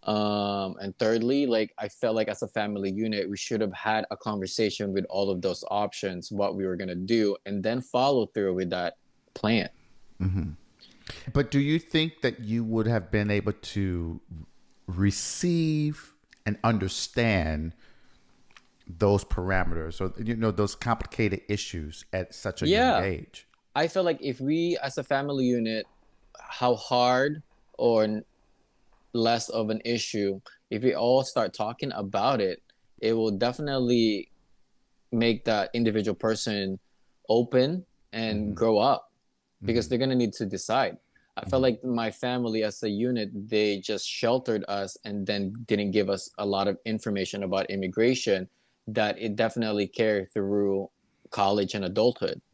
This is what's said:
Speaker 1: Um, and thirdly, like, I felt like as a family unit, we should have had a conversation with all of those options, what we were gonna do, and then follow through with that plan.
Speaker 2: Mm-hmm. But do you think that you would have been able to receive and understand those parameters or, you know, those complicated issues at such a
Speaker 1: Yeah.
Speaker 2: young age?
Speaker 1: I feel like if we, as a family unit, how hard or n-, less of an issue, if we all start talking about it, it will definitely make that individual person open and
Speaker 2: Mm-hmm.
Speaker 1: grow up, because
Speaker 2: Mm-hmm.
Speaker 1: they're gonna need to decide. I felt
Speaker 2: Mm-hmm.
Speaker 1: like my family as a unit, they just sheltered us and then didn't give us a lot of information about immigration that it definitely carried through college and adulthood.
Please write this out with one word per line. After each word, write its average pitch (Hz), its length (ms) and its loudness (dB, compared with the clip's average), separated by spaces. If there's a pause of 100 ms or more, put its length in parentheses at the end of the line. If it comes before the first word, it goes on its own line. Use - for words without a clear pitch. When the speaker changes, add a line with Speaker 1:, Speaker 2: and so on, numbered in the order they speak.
Speaker 1:
Um, 101 720 -2
and 98 160 -8
thirdly, 117 480 2
like, 110 320 0
I 104 100 -6
felt 113 280 -2
like 110 120 0
as 101 140 -6
a 113 60 -6
family 104 440 -2
unit, 104 380 -2
we 101 80 -6
should 110 240 -2
have 98 120 -2
had 110 360 -2
a 101 80 -8
conversation 101 760 -2
with 95 160 -2
all 98 200 0
of 90 140 -2
those 95 260 -4
options, 98 640 -4
what 101 240 -2
we 95 100 -4
were 92 100 -2
gonna 92 200 -6
do, 101 500 2
and 101 180 -4
then 120 180 0
follow 127 440 2
through 95 300 0
with 90 160 -2
that 87 240 -4 (400)
plan. 107 340 2 (500)
Speaker 2:
Mm-hmm. 92 320 0 (840)
But 139 180 2
do 143 80 4
you 147 180 2
think 160 440 -2
that 123 180 0
you 113 240 -2
would 110 240 0
have 113 240 0
been 104 180 2
able 104 240 0
to 87 680 -4 (680)
receive 151 1300 0 (340)
and 104 160 -2
understand 95 1080 0 (1120)
those 98 360 4
parameters 87 800 0
or, 95 200 -4
you 113 140 -2
know, 110 160 2
those 101 220 0
complicated - 760 -2
issues 82 640 -6
at 92 220 -4
such - 300 -6
a 147 40 2
Speaker 1:
Yeah. 214 340 4
Speaker 2:
young - 40 -2
age? - 420 -6 (280)
Speaker 1:
I 156 120 2
feel 185 160 0
like 165 180 2
if 131 200 -4
we, 165 400 0
as 135 160 -6
a 143 60 -6
family 139 420 0
unit, 113 400 0 (540)
how 123 360 0
hard 127 680 2 (340)
or 113 260 4
n-, 107 220 -2 (880)
less 117 360 2
of 110 200 -2
an 110 160 -2
issue, 104 540 -2 (300)
if 110 140 -4
we 127 100 4
all 123 300 4
start 110 300 -2
talking 120 400 -6
about 104 480 0
it, 92 200 -2 (400)
it 110 120 2
will 110 180 2
definitely 120 1000 0 (840)
make 117 340 2
that 104 280 0
individual 107 420 0
person 104 640 -2 (500)
open 127 560 2 (280)
and 107 340 -2
Speaker 2:
Mm-hmm. 98 80 -4
Speaker 1:
grow 113 220 4
up, 120 340 2 (520)
because 113 220 0
Speaker 2:
Mm-hmm. - 40 -12
Speaker 1:
they're 123 100 0
gonna 131 160 0
need 120 180 2
to 113 120 -4
decide. 98 520 -2 (400)
I - 120 -8
felt 131 140 2
Speaker 2:
Mm-hmm. - 0 -
Speaker 1:
like 123 200 2
my 117 280 -2
family 120 520 -2
as 107 200 -4
a 113 60 -2
unit, 110 440 -2
they 104 460 0
just 101 280 -6
sheltered 120 600 0
us 98 380 -6
and 101 200 -6
then 101 280 -2 (120)
didn't 101 260 0
give 101 180 2
us 95 280 -2
a 104 80 -4
lot 98 220 2
of 98 180 0
information 101 580 -4
about 95 260 -2
immigration 98 800 0 (380)
that 107 340 0
it 107 160 -4
definitely 110 500 0
carried 107 440 0
through 98 580 0 (400)
college 101 460 0
and 98 100 -2
adulthood. 107 560 0 (120)